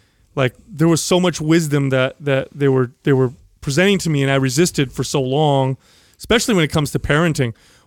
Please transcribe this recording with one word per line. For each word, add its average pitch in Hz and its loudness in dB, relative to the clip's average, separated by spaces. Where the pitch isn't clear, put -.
Like, 131 -2
there 165 0
was 165 2
so 180 2
much 180 0
wisdom 151 0
that, 131 0
that 135 -2
they 143 -2
were, 131 2
they 143 2
were 131 2
presenting 185 2
to 165 -4
me 143 0
and 139 0
I 139 2
resisted 135 0
for 139 -6
so - -4
long, 135 0
especially 226 0
when 175 2
it 147 0
comes 151 -2
to - -20
parenting. 147 0